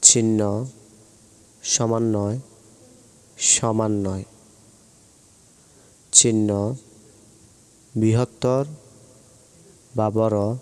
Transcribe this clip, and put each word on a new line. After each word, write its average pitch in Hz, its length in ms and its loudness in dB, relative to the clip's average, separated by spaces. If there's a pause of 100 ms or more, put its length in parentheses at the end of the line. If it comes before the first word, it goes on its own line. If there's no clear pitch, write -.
চিহ্ন 113 380 2 (1200)
সমান 113 500 -2
নয়, 104 260 -2 (1000)
সমান 110 540 0 (140)
নয়। 95 180 -6 (1900)
চিহ্ন 110 360 4 (1500)
বৃহত্তর 123 680 0 (1300)
বা 107 140 2
বড় 110 300 0 (220)